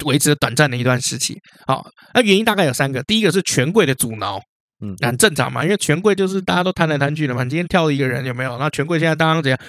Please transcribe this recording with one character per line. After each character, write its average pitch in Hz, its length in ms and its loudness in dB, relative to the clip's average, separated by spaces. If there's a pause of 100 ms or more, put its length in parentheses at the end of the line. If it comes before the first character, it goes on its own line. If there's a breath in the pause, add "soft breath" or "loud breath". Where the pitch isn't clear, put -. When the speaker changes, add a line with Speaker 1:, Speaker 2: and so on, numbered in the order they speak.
Speaker 1:
维 143 120 2
持 147 120 2
了 147 60 4
短 120 200 -2
暂 147 140 4
的 123 80 -4
一 120 60 -2
段 127 160 2
时 - 180 -4
期。 - 180 -4 (320 soft breath)
好， 135 160 -2 (300 soft breath)
那 247 80 4
原 202 160 6
因 220 80 0
大 214 100 0
概 190 100 2
有 131 80 0
三 139 180 0
个。 131 120 -4
第 220 160 0
一 220 40 0
个 175 80 4
是 185 100 2
权 143 300 0
贵 208 140 6
的 135 80 0
阻 113 240 -4
挠。 98 220 -6 (440)
Speaker 2:
嗯。 98 160 -8
Speaker 1:
那 127 80 -2
很 127 100 -2
正 196 160 4
常 131 180 -2
嘛， 127 120 -6
因 165 60 0
为 202 80 0
权 151 220 0
贵 202 140 2
就 190 140 0
是 190 140 -2
大 180 140 -2
家 180 80 0
都 185 80 0
贪 170 160 0
来 151 100 0
贪 139 180 0
去 156 100 -2
的 127 80 -2
嘛。 127 100 -2
你 123 60 -4
今 147 80 -4
天 170 100 -4
挑 165 220 2
一 143 80 0
个 135 100 0
人 123 180 -2
有 127 80 -6
没 127 100 -4
有？ 123 160 -6
那 151 100 0
权 143 160 -4
贵 170 140 0
现 165 80 0
在 160 80 2
当 160 180 0
然 160 80 0
怎 135 80 -2
样？ 131 200 0